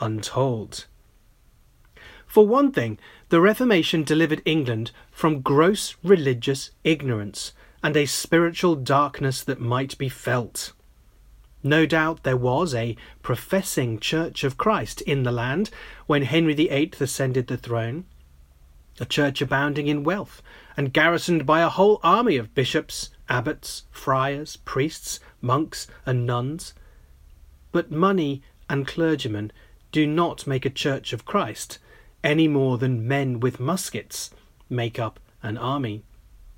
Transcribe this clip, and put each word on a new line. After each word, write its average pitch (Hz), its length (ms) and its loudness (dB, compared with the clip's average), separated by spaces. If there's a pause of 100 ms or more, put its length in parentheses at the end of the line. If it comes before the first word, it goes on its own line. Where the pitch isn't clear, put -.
untold. 110 840 -4 (1400)
For 214 160 8
one 269 240 4
thing, 117 260 -2 (300)
the 170 140 6
Reformation 196 640 4
delivered 156 400 2
England 123 460 0 (200)
from 156 300 0
gross 156 600 2
religious 135 680 2 (100)
ignorance 131 720 -2 (320)
and 151 140 2
a 147 80 2
spiritual 170 680 2
darkness 135 680 0
that 135 160 -6
might 127 380 -2
be 135 100 -4
felt. - 640 -6 (920)
No 151 240 4
doubt 160 380 0
there 131 140 2
was 131 360 0
a 113 220 -4 (260)
professing 127 800 -2
Church - 460 -4
of 135 120 -4
Christ 185 440 -2
in 139 220 -2
the 123 100 0
land 131 380 -2 (360)
when 143 140 2
Henry 156 320 2
the 151 160 2
eighth 147 320 -2
ascended 131 460 -2
the 127 100 -4
throne, 117 480 -6 (920)
a 120 80 -8
church 143 360 0
abounding 143 460 0
in 147 180 0
wealth 185 360 -4 (360)
and 139 160 -2
garrisoned 165 520 2
by 156 140 4
a 147 80 4
whole 202 340 4
army 190 360 4
of 110 180 -6
bishops, - 540 -2 (180)
abbots, - 640 -4
friars, 139 640 -2
priests, - 640 -4 (220)
monks, 139 440 0 (200)
and 123 200 0
nuns. 123 480 -4 (1000)
But 170 180 -2
money 160 500 0 (280)
and 139 180 -2
clergymen 131 640 -2 (400)
do 151 160 2
not 156 400 -2
make 131 180 -2
a 135 40 -4
Church - 420 -4
of 117 140 -8
Christ - 520 -4 (460)
any 156 240 4
more 135 300 2
than 120 300 -2
men 131 320 -2
with 123 200 -2
muskets - 680 -6 (400)
make 120 300 -4
up 113 200 -6 (220)
an 113 160 -6
army. 123 460 -4 (540)